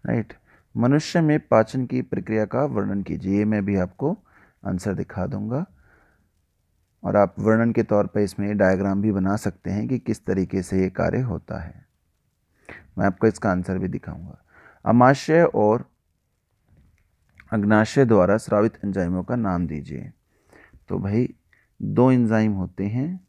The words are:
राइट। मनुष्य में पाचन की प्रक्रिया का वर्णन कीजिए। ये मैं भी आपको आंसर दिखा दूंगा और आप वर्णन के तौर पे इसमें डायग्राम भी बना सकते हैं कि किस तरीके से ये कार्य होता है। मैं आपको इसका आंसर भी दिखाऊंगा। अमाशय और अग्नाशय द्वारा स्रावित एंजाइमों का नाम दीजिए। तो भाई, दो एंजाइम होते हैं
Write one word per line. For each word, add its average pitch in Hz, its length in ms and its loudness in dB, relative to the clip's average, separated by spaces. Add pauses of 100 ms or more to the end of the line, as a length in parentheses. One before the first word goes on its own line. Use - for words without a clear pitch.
राइट। 120 260 -2 (420)
मनुष्य 139 460 2
में 151 200 2
पाचन 117 460 2
की 123 160 -4
प्रक्रिया 107 440 -4
का 120 200 -2
वर्णन 101 360 -4
कीजिए। 95 360 -2
ये 107 60 2
मैं 107 200 0
भी 101 120 0
आपको 95 400 -2 (460)
आंसर 95 320 -4
दिखा - 320 -6
दूंगा 113 380 -6 (1400)
और - 140 -2
आप 98 220 4
वर्णन 110 340 2
के 113 100 0
तौर 104 240 0
पे 104 180 -2
इसमें 101 340 -4
डायग्राम 98 440 2
भी 107 100 0
बना 98 240 0
सकते - 340 -6
हैं 104 180 -4
कि 127 100 -2
किस - 280 -6
तरीके 95 360 -2
से 95 180 -2
ये 92 100 2
कार्य 87 320 -2
होता 101 380 -8
है। - 260 -16 (1120)
मैं 101 80 0
आपको 98 200 0
इसका 107 240 0
आंसर 92 280 -2
भी 92 100 -4
दिखाऊंगा। - 560 -12 (400)
अमाशय 135 600 4
और 110 400 2 (1700)
अग्नाशय 107 520 4
द्वारा 101 320 4
स्रावित 107 480 0
एंजाइमों 92 400 -2
का 123 120 -4
नाम 92 300 -2
दीजिए। 76 460 -10 (760)
तो 95 100 -4
भाई, 98 360 -2 (460)
दो 110 320 2
एंजाइम 110 400 2
होते 92 340 -6
हैं 143 420 -6